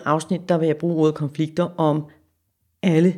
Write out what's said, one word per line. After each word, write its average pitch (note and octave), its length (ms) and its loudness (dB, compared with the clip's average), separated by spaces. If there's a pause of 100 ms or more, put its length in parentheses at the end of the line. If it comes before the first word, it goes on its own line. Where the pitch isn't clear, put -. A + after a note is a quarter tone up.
afsnit, D#3+ 440 -2
der F3 80 2
vil D#3+ 100 0
jeg D3+ 100 0
bruge E3+ 180 -2
ordet D#3 200 2
konflikter D#3 480 -4
om D#3 420 -2 (760)
alle F3+ 340 4